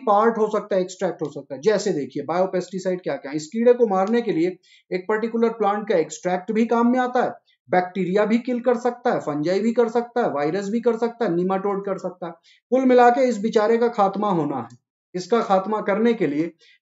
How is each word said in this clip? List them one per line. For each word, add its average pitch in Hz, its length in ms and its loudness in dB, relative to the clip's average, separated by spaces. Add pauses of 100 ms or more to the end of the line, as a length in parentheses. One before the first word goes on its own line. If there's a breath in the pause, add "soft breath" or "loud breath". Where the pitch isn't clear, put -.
part 220 320 4
हो 214 120 0
सकता 214 260 -4
है, 190 60 2
extract 180 400 -6
हो 151 80 -6
सकता 143 260 -12
है। 131 60 -14
जैसे 202 320 0
देखिए 143 320 -6
biopesticide 180 760 -4
क्या 147 140 -6
क्या 139 160 -12
है। 151 60 -6
इस 151 100 -8
कीड़े 233 260 2
को 240 140 4
मारने 202 340 0
के 214 100 -4
लिए 175 260 -2 (340 soft breath)
एक 180 180 -4
particular 226 420 0
plant 208 380 -2
का 202 80 2
extract 180 540 -4
भी 220 160 2
काम 233 240 2
में 254 80 0
आता 247 240 0
है, - 100 -4 (360)
bacteria 185 560 0
भी 226 140 2
kill 247 220 -4
कर 240 180 2
सकता 240 340 -2
है, 156 80 -2
फंजाई 151 380 -2
भी 226 140 0
कर 233 160 2
सकता 233 340 -2
है, 165 80 0
virus 160 380 -2
भी 233 120 -2
कर 233 160 0
सकता 233 280 -4
है, 175 100 0
nematode 190 500 -2
कर 190 120 -4
सकता 180 300 -10
है। 165 60 -12 (380 soft breath)
कुल 262 140 2
मिला 247 240 8
के 254 180 4
इस 226 120 0
बेचारे 220 380 2
का 233 120 2
खात्मा 202 420 0
होना 143 300 -2
है। - 220 -16 (320)
इसका 214 260 0
खात्मा 202 400 0
करने 214 320 2
के 196 140 0
लिए 151 240 -2 (300 soft breath)